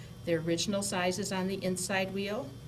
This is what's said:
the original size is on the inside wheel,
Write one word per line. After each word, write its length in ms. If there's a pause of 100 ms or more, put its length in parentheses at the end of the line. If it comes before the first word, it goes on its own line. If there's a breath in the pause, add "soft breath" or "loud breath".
(260 loud breath)
the 80
original 480
size 360
is 140
on 140
the 180
inside 480
wheel, 360 (200)